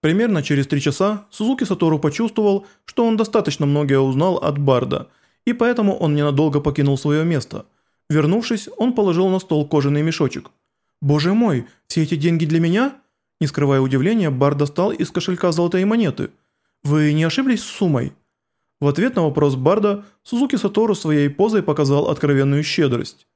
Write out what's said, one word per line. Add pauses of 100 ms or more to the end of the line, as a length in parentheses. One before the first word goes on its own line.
Примерно
через
три
часа
Сузуки
Сатору
почувствовал, (200)
что
он
достаточно
многое
узнал
от
Барда, (340)
и
поэтому
он
ненадолго
покинул
своё
место. (420)
Вернувшись,
он
положил
на
стол
кожаный
мешочек. (520)
«Боже
мой, (220)
все
эти
деньги
для
меня?» (440)
Не
скрывая
удивления,
Бард
достал
из
кошелька
золотые
монеты. (520)
«Вы
не
ошиблись
с
суммой?» (680)
В
ответ
на
вопрос
Барда (160)
Сузуки
Сатору
своей
позой
показал
откровенную
щедрость.